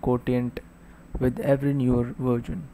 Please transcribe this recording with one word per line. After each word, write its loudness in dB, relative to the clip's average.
quotient 0
with 0
every 2
newer 2
version. -2